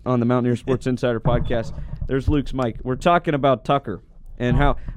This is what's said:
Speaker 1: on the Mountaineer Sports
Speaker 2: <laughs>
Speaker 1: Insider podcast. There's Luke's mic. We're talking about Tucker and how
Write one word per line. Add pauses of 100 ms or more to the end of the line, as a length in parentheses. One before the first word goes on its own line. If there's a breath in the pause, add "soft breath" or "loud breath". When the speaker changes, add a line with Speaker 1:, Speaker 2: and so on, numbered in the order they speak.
Speaker 1:
on
the
Mountaineer
Sports
Speaker 2:
<laughs>
Speaker 1:
Insider
podcast. (340 loud breath)
There's
Luke's
mic.
We're
talking
about
Tucker (360)
and
how (200 loud breath)